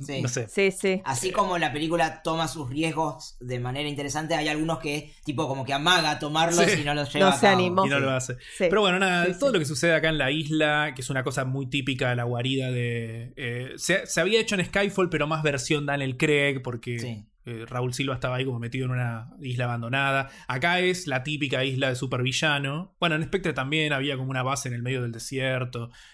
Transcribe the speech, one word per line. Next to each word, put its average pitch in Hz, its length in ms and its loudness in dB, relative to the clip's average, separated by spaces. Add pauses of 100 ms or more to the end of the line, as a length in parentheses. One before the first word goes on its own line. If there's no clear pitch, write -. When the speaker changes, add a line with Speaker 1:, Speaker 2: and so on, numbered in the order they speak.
Speaker 1:
Sí. 139 160 -4
Speaker 2:
no 135 60 0
sé. 123 200 -4
Speaker 3:
Sí, 196 220 2
sí. 190 340 -2
Speaker 1:
Así 180 280 -2
como 185 260 2
la 156 140 0
película 160 500 0
toma 165 240 0
sus 151 240 -6
riesgos 151 680 -4
de 123 180 -6
manera 131 300 -4
interesante, 147 480 -2
hay 151 100 0
algunos 156 320 0
que, 151 340 -6 (120)
tipo, 147 240 -2
como 135 160 -4
que 139 80 -4
amaga 156 480 2
tomarlos 160 440 2
Speaker 2:
Sí. 175 180 4
Speaker 1:
y - 20 -2
no 143 100 0
los 143 180 -2
lleva 190 180 6
Speaker 3:
No - 40 6
Speaker 1:
a - 20 2
Speaker 3:
se - 100 6
Speaker 1:
cabo. 190 120 8
Speaker 3:
animó. 180 280 4
Speaker 2:
Y - 20 2
no 139 80 4
Speaker 1:
Sí. 139 60 4
Speaker 2:
lo 135 100 2
hace. 127 220 -2
Speaker 3:
Sí. - 360 -2
Speaker 2:
Pero 202 120 4
bueno, 185 180 4
nada, 180 260 4
Speaker 3:
Sí, 185 140 2
Speaker 2:
todo 277 100 4
Speaker 3:
sí. 233 40 4
Speaker 2:
lo 190 40 4
que 156 80 2
sucede 160 280 2
acá 160 160 4
en 156 80 2
la 135 120 2
isla, 151 640 2
que 127 80 -10
es - 80 -6
una 131 140 0
cosa 135 200 -2
muy 131 240 -2
típica 131 420 0
de 123 60 0
la 120 60 -2
guarida 127 480 -2
de, 117 680 -4
eh, 123 420 -6
se, - 280 0
se - 140 -2
había 208 200 4
hecho 220 140 -2
en 185 100 2
Skyfall, 196 460 0
pero 147 160 0
más 156 160 0
versión 147 440 0
Daniel 139 300 -2
Craig, 143 460 4
porque 120 380 -6
Speaker 1:
Sí. 110 260 -8 (220)
Speaker 2:
eh, 117 200 -10
Raúl 123 260 -2
Silva 135 200 -2
estaba 123 220 -4
ahí 131 80 -2
como 127 140 -4
metido 120 280 -4
en 127 40 -2
una 120 400 -4 (100)
isla 127 260 -4
abandonada. 131 640 0 (180)
Acá 175 320 0
es 180 260 0
la 131 160 0
típica 139 420 -2
isla 135 240 0
de 127 60 0
supervillano. 139 1040 -2
Bueno, 165 160 2
en 156 80 2
Spectre 175 300 -2
también 147 400 0
había 139 240 0
como 131 140 -4
una 131 120 -2
base 131 260 -2
en 120 60 -4
el 120 80 -6
medio 123 200 -2
del 120 100 -4
desierto. 123 800 -4 (240)